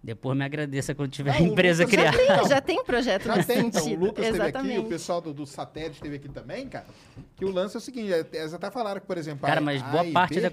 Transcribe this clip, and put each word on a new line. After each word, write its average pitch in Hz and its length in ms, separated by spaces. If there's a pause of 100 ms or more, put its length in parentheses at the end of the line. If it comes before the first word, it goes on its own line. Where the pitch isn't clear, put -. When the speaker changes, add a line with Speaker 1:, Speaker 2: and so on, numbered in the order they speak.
Speaker 1:
Depois 131 320
me 139 80
agradeça 139 520
quando 139 160
tiver 139 280
Speaker 2:
Não, 170 100
o - 20
Speaker 1:
empresa 180 320
Speaker 2:
Lucas - 200
já - 80
Speaker 1:
criada. 539 300
Speaker 2:
tem, - 80
Speaker 3:
Já 269 120
tem 370 220
projeto 233 420
Speaker 2:
Já 220 100
Speaker 3:
nesse 180 120
Speaker 2:
tem, 240 200
então, 202 140
o - 20
Speaker 3:
sentido. 185 220
Speaker 2:
Lucas 214 200
teve 220 160
aqui, 190 160
o - 40
Speaker 3:
Exatamente. 240 280
Speaker 2:
pessoal 175 320
do, 160 120
do 143 120
satélite 151 560
teve 147 140
aqui 143 120
também, 143 400
cara, 113 200 (480)
que 185 100
o 196 60
lance 190 240
é - 20
o 220 40
seguinte, 226 300
é, 160 220
eles 160 200
até 196 180
falaram 202 280
que, 190 60
por 185 120
exemplo, 147 280
Speaker 1:
Cara, 151 140
Speaker 2:
a, 156 40
Speaker 1:
mas 143 200
Speaker 2:
a - 60
Speaker 1:
boa 156 120
Speaker 2:
A 175 40
E - 20
B. 165 60
Speaker 1:
parte 175 280
da 180 120